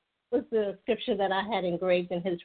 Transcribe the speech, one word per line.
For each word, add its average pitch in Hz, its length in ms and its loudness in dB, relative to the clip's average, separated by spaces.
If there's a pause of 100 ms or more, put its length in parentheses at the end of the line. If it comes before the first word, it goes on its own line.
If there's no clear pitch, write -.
(300)
was 240 200 0
the 202 320 0
scripture 220 340 -2
that 190 160 2
I 190 100 0
had 208 220 -2
engraved 180 480 2
in 175 100 -2
his 175 220 -2